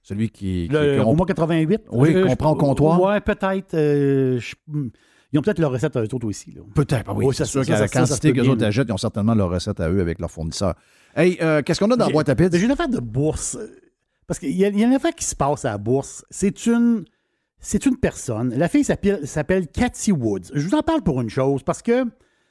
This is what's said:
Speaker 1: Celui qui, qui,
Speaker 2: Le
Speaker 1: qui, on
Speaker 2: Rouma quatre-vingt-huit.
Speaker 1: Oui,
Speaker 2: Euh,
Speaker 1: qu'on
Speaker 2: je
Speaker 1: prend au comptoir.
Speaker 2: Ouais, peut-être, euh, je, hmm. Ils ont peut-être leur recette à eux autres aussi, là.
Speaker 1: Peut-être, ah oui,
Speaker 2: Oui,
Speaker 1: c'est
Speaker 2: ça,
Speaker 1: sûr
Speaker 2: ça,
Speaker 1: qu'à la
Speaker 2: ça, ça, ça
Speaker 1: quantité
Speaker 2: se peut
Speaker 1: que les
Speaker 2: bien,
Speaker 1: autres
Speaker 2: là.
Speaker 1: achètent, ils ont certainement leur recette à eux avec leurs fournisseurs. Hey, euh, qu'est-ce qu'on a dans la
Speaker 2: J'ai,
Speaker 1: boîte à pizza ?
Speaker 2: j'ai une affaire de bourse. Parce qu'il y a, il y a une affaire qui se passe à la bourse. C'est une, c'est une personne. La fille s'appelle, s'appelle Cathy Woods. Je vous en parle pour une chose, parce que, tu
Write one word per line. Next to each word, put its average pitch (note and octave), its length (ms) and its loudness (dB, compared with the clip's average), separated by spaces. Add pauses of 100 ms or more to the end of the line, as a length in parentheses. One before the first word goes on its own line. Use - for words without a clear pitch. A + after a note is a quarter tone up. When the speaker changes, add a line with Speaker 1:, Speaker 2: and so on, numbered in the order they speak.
Speaker 1:
Celui G#2 240 -4
qui, F#2 400 -4
qui, - 40 -4
Speaker 2:
Le D3 240 2
Speaker 1:
qui, C#3 40 2
on - 60 2
Speaker 2:
Rouma D#3 180 2
quatre-vingt-huit. E3 560 0 (100)
Speaker 1:
Oui, C#3+ 240 4
Speaker 2:
Euh, F#3 100 4
Speaker 1:
qu'on F3+ 60 2
Speaker 2:
je B2+ 60 2
Speaker 1:
prend D#3 140 0
au D3+ 60 2
comptoir. D3 440 2
Speaker 2:
Ouais, G3 220 2
peut-être, G3 520 -4
euh, C#3 640 2
je, - 160 -10 (140)
hmm. D3 220 -4 (420)
Ils D3 60 2
ont D3 40 0
peut-être G#3 160 0
leur D3+ 140 2
recette C3 240 -2
à A#2+ 60 0
eux G#2+ 100 -2
autres A#2+ 160 -6
aussi, - 240 -8
là. - 80 -20 (140)
Speaker 1:
Peut-être, C3+ 340 0
ah G2+ 60 -6
oui, G#2+ 100 0
Speaker 2:
Oui, C3 100 2
Speaker 1:
c'est D3+ 120 -2
Speaker 2:
ça, - 40 -8
Speaker 1:
sûr C3+ 140 -2
Speaker 2:
ça, - 20 -2
Speaker 1:
qu'à - 60 0
la A2 60 2
Speaker 2:
ça, G#2 100 2
ça, - 40 -6
ça B2+ 80 2
Speaker 1:
quantité C3+ 140 2
Speaker 2:
se - 60 -4
peut D3+ 120 2
Speaker 1:
que A#2+ 40 2
les B2 60 2
Speaker 2:
bien, C3 100 4
Speaker 1:
autres A2+ 80 2
Speaker 2:
là. A2+ 80 2
Speaker 1:
achètent, A2+ 200 0
ils A2+ 40 -4
ont F#2+ 60 -4
certainement A2 360 0
leur G2 160 2
recette F2+ 300 -4
à E2 100 0
eux G2 100 2
avec E2 200 -2
leurs E2 100 -6
fournisseurs. E2 440 -4 (420)
Hey, F3+ 240 2
euh, D#3 220 2
qu'est-ce D#3 180 -2
qu'on G#3 100 2
a B3+ 60 2
dans A3 80 2
la - 40 2
Speaker 2:
J'ai, B2+ 40 0
Speaker 1:
boîte D3+ 160 2
à C#3 80 2
pizza ? F3 220 2
Speaker 2:
j'ai F#3 80 2
une A#3+ 40 2
affaire D4+ 200 -2
de E3+ 100 -2
bourse. B2 560 -4 (720)
Parce - 120 -6
qu'il - 140 -6
y F3+ 120 2
a, G3+ 40 2
il G3+ 100 -2
y G#3+ 60 4
a - 20 4
une B3 80 4
affaire E4 200 0
qui - 100 -10
se - 100 -6
passe D3 300 -2
à B2+ 60 0
la G#2 80 -4
bourse. A#2+ 520 -4
C'est - 360 -4
une, A#3 380 2 (540)
c'est - 280 -2
une B3+ 100 2
personne. A#2+ 600 -4
La E3 120 2
fille C#4+ 160 2
s'appelle, F#3+ 420 -2
s'appelle F3+ 420 -2
Cathy - 440 -2
Woods. A2 400 -2
Je D3 160 -2
vous B3 60 0
en D4+ 80 2
parle D#4+ 200 0
pour C3+ 200 0
une A2 80 -4
chose, C3+ 320 0
parce - 200 -4
que, B3 220 2
tu A#3 60 -4 (400)